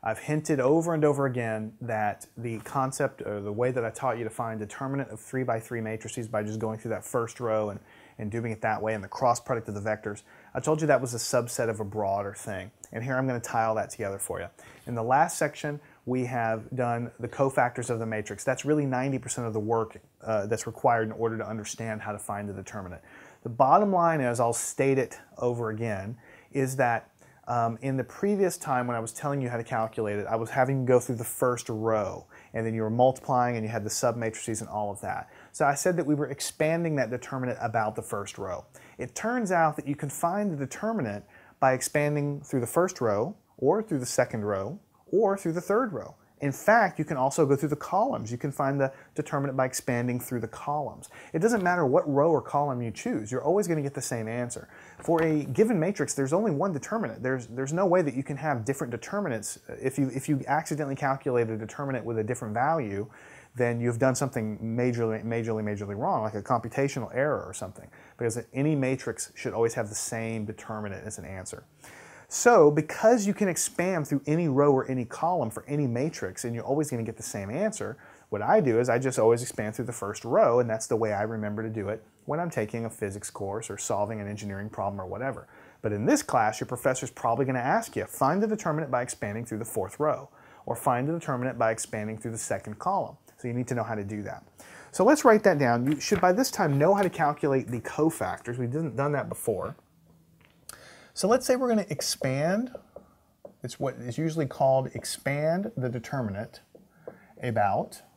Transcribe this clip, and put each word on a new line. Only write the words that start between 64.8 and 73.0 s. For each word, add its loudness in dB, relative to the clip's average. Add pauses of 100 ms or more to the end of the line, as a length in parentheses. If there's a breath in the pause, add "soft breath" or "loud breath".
majorly, -2
majorly -4
wrong, 0
like -4
a -4
computational -2
error 0
or -12
something, -12 (280 loud breath)
because -2 (160)
any 2
matrix -2
should -6
always 2
have -2
the -10
same -4
determinant -8
as -10
an -12
answer. -12 (640 loud breath)
So 10
because 4